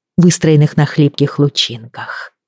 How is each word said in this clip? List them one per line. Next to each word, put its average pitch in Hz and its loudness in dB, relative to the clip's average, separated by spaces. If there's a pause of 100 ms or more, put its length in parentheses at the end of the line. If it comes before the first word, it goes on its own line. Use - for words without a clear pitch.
(160)
выстроенных 160 2
на 147 2
хлипких 143 -2
лучинках. - -6 (160)